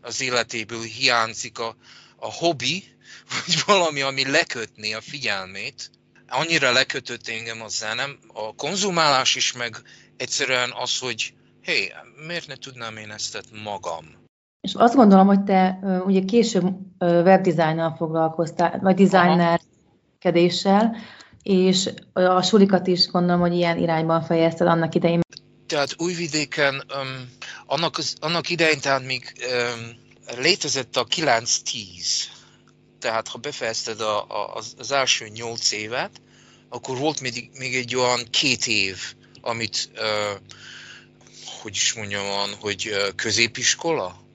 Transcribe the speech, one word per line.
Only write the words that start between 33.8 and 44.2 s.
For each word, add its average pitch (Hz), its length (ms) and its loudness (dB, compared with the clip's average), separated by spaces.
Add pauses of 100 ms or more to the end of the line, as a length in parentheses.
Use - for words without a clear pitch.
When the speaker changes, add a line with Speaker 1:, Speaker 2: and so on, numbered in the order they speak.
Speaker 1:
a, 107 200 0
a, - 340 -8
az, 113 220 -12
az 113 140 -10
első 127 360 0
nyolc 113 440 -4
évet, 113 400 -6 (580)
akkor 123 280 -8
volt 143 240 -2
még, 120 360 -8
még 127 180 -6
egy 123 200 -4
olyan 123 340 2
két 127 380 0
év, 98 300 -2 (440)
amit, 113 520 -6
ö, 107 380 -4 (1300)
hogy 107 140 -14
is - 180 0
mondjam, 101 320 -6
van, 101 240 -4 (100)
hogy, 101 280 -6
ö, 101 280 0
középiskola? 117 1040 -2 (160)